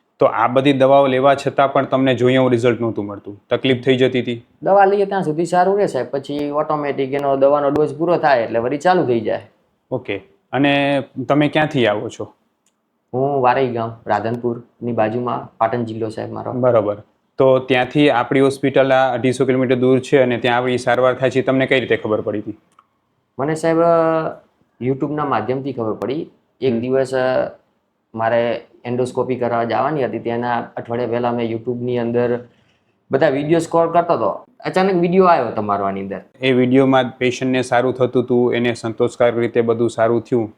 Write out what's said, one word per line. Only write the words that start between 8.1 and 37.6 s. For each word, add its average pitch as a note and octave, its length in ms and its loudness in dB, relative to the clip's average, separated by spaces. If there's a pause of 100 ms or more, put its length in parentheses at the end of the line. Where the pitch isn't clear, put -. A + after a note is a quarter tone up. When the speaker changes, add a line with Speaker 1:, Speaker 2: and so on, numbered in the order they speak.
Speaker 2:
થાય C#3 260 2
એટલે A2+ 160 -2
વળી B2+ 180 -2
ચાલુ F3+ 280 2
થઈ A#2+ 140 2
જાય. G#2 220 -4 (500)
Speaker 1:
ઓકે. G#2+ 300 -6 (300)
અને C#3 520 0 (260)
તમે D3 180 2
ક્યાંથી D3 400 0
આવો G#2+ 220 -2
છો? - 240 -12 (800)
Speaker 2:
હું C3+ 280 0
વારઈ B2 260 2
ગામ, A#2 240 -4 (160)
રાધનપુરની A#2 840 -4
બાજુમાં, A#2+ 680 -4
પાટણ A#2 260 -2
જિલ્લો A2 260 -6
સાહેબ A2 220 -10
મારો. A2 220 -10
Speaker 1:
બરાબર. A#2 440 2 (400)
તો C3 220 4
ત્યાંથી C3 500 2
આપણી B2 300 0
હોસ્પિટલ C3+ 540 2
આ C3 200 2
અઢીસો B2 320 0
કિલોમીટર B2+ 300 2
દૂર B2+ 240 2
છે C3+ 180 0
અને B2 200 2
ત્યાં A#2+ 200 0
આવી B2+ 200 -2
સારવાર B2 360 2
થાય B2 160 0
છે, B2+ 120 0
તમને C3 240 0
કઈ C3+ 140 2
રીતે A2+ 180 0
ખબર G#2+ 240 -2
પડી G#2 180 -6
હતી? G#2 180 -14 (800)
Speaker 2:
મને D3+ 160 -2
સાહેબ, E3 220 0 (1040)
YouTube-ના C#3 440 -4
માધ્યમથી B2+ 480 -4
ખબર A2 200 -4
પડી. C3 380 -6 (300)
એક B2+ 120 0
Speaker 1:
હમ. A#2 60 -2
Speaker 2:
દિવસ, B2+ 360 -2
અ, B2+ 360 0 (640)
મારે A#2 460 0 (240)
એન્ડોસ્કોપી B2 500 -4
કરાવવા A#2+ 280 -2
જવાની B2 420 -2
હતી, A2 140 -6
તેના A#2+ 480 -4 (100)
અઠવાડિયા A#2+ 320 -6
પહેલા A#2+ 220 -2
મેં A#2+ 200 -4
YouTube-ની A#2+ 460 -6
અંદર A#2+ 420 -2 (720)
બધા C#3+ 180 2
વીડિયો D3+ 300 0
સ્ક્રોલ E3 300 0
કરતો E3+ 240 0
હતો, A2 320 -2 (200)
અચાનક F#3 280 0
વીડિયો F3+ 320 4
આવ્યો C#3 260 4
તમારો G2+ 340 -2
આની G2 160 -4
અંદર. G2 200 -10 (200)
Speaker 1:
એ C3 100 2
વીડિયોમાં B2+ 640 4
પેશન્ટને C3 440 -2